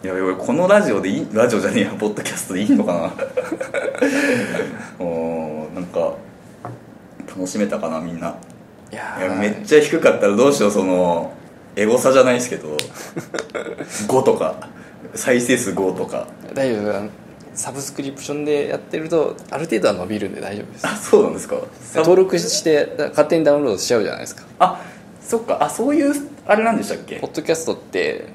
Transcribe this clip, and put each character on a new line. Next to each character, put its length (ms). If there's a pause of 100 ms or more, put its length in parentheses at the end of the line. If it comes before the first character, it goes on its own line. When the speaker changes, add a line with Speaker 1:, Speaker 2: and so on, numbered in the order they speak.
Speaker 1:
う 40
ん。 20
い 60
や、 80
い 40
や、 80
こ 180
の 140
ラ 140
ジ 120
オ 80
で 80
い 80
い、 160
ラ 140
ジ 80
オ 40
じ 80
ゃ 40
ね 100
え 40
や、 60
ポ 160
ッ 60
ド 100
キ 80
ャ 40
ス 140
ト 40
で 80
い 60
い 40
の 120
か 100
な。 180 (1900)
<laughs> 40
お 680
ー、 40
な 60
ん 40
か、 280 (1120)
楽 200
し 100
め 100
た 120
か 100
な、 100
み 120
ん 80
な。 160 (560)
Speaker 2:
い 40
や 240
ー。 80
Speaker 1:
い 20
や、 60
め 140
っ 160
ち 120
ゃ 40
低 180
か 120
っ 80
た 80
ら 80
ど 120
う 60
し 80
よ 60
う、 40
そ 120
の、 480 (440)
エ 100
ゴ 120
サ 140
じ 80
ゃ 40
な 80
い 40
で 60
す 80
け 80
ど、 200 (640)
Speaker 2:
<laughs> 680
Speaker 1:
五 160
と 120
か、 200 (580)
再 280
生 160
数 160
五 180
と 140
か。 220 (260)
Speaker 2:
大 200
丈 80
夫 40
で 80 (600)
す。 80
サ 80
ブ 100
ス 120
ク 100
リ 80
プ 100
シ 100
ョ 40
ン 100
で 220
や 100
っ 20
て 200
る 100
と、 260 (140)
あ 80
る 80
程 140
度 80
は 80
伸 100
び 140
る 100
ん 60
で 60
大 140
丈 60
夫 120
で 60
す。 80
Speaker 1:
あ、 80
そ 260
う 20
な 60
ん 40
で 60
す 80
か？ 80 (400)
Speaker 2:
登 280
録 140
し 260
て、 300 (160)
勝 180
手 120
に 40
ダ 100
ウ 60
ン 40
ロ 60
ー 40
ド 60
し 80
ち 80
ゃ 20
う 60
じ 60
ゃ 20
な 60
い 40
で 60
す 80
か。 80 (160)
Speaker 1:
あ、 200 (440)
そ 140
っ 60
か。 180
あ、 80
そ 200
う 60
い 120
う、 60 (320)
あ 100
れ 80
な 80
ん 60
で 60
し 60
た 60
っ 100
け？ 120
Speaker 2:
ポ 100
ッ 80
ド 60
キ 100
ャ 40
ス 100
ト 80
っ 40
て 580